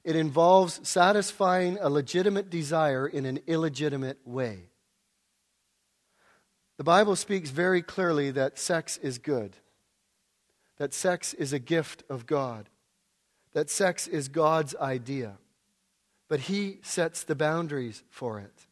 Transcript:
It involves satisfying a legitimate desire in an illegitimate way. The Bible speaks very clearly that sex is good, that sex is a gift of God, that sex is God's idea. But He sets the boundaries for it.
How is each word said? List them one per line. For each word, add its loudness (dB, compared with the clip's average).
It -2
involves 6
satisfying 2
a 2
legitimate 0
desire 0
in -4
an -4
illegitimate -2
way. -6
The -8
Bible 6
speaks -4
very 2
clearly 0
that -2
sex -2
is -6
good, -4
that -4
sex -2
is -4
a -2
gift -2
of -10
God, -2
that -2
sex 0
is -4
God's 2
idea. -6
But 0
He -4
sets -2
the -2
boundaries -2
for -8
it. -20